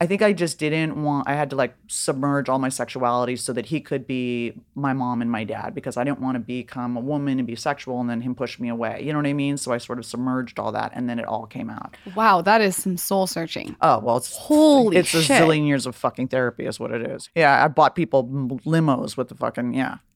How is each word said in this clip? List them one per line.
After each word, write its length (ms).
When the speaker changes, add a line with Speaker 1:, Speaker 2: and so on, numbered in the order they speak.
Speaker 1:
I 60
think 160
I 100
just 260
didn't 440
want, 260
I 60
had 160
to, 60
like, 200
submerge 600
all 100
my 100
sexuality 680
so 160
that 140
he 140
could 260
be 460
my 160
mom 300
and 80
my 140
dad, 300
because 220
I 80
didn't 160
wanna 200
become 560
a 40
woman 380
and 80
be 100
sexual 440
and 100
then 100
him 140
push 260
me 80
away. 340
You 100
know 80
what 60
I 60
mean? 240
So 160
I 60
sort 220
of 60
submerged 520
all 140
that 220
and 140
then 120
it 60
all 200
came 240
out. 260
Speaker 2:
Wow, 260
that 180
is 160
some 200
soul 320
searching. 520
Speaker 1:
Oh, 200
well, 160
it's, 200
Speaker 2:
Holy 600
Speaker 1:
it's 180
a 80
Speaker 2:
shit. 180
Speaker 1:
zillion 260
years 200
of 100
fucking 320
therapy 380
is 140
what 120
it 100
is. 340
Yeah, 280
I 40
bought 260
people 340
m-, 200
limos 500
with 120
the 80
fucking, 380
yeah. 220